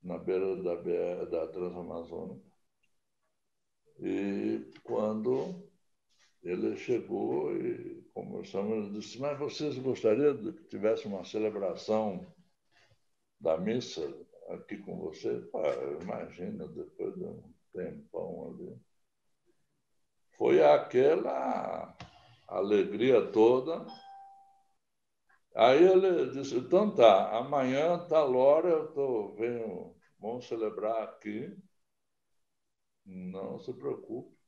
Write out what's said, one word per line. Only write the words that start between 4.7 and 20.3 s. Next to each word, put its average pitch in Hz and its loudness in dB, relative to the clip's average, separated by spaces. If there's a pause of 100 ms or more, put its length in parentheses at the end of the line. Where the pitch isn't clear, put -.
quando 117 -2 (800)
ele 101 -2
chegou 101 -2
e - -8 (100)
conversamos, 98 -6
ele 104 -6
disse, 113 -14
"Mas 139 -6
vocês 143 -6
gostariam 131 2
de 107 -8
que - -16
tivesse 110 -2
uma 95 -8
celebração 104 -2 (1120)
da 80 0
missa 107 -4 (460)
aqui - -12
com 92 -12
vocês?" 113 -6
"Ah, 69 -4
imagina, 95 -10
depois 95 -10
de 92 -10
um - -14 (180)
tempão 82 -10
ali." - -14 (1500)